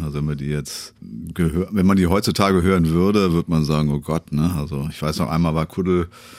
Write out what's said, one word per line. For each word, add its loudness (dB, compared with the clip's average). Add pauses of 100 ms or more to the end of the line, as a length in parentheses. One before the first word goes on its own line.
Also -6
wenn -2
man -4
die -6
jetzt -8 (400)
gehör-, 0
wenn 2
man 6
die 4
heutzutage 2
hören 4
würde, 2
würde 0
man 2
sagen, 0
oh -4
Gott, -6
ne? 0
Also -6
ich -12
weiß -4
noch, -4
einmal 0
war 0
Kuddel -2 (300)